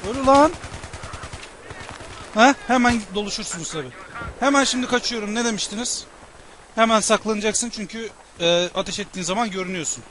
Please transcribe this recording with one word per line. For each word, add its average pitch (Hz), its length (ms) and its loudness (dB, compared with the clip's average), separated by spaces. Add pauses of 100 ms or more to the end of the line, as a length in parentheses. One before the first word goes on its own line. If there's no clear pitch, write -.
(100)
Öl 262 140 -4
ulan. 277 280 8 (1800)
Ha? 247 200 8 (120)
Hemen 240 340 4 (140)
doluşursunuz 202 580 -6
tabii. 139 200 -6 (480)
Hemen 277 240 4
şimdi 254 220 0
kaçıyorum. 220 480 -2
Ne 233 100 0
demiştiniz? 226 600 -4 (720)
Hemen 226 260 6
saklanacaksın 214 720 0
çünkü, 220 380 -10 (320)
e, 175 340 4
ateş 190 240 -4
ettiğin 190 260 -8
zaman 208 260 0
görünüyorsun. 185 600 -6